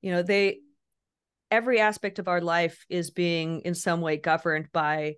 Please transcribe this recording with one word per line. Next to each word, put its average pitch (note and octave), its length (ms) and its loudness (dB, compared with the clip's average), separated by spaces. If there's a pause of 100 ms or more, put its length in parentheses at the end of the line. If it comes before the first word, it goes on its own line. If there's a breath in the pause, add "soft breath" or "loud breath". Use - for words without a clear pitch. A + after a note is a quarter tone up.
You F#3+ 100 -6
know, F3 100 0
they, G3 380 2 (920)
every A#3 280 2
aspect G#3 400 0
of F#3 80 -4
our F3 140 2
life E3+ 480 0
is E3+ 220 -4
being E3 500 -2
in F3 140 -4
some E3+ 260 -2
way D#3+ 160 0
governed D#3 540 -2
by D3+ 460 -2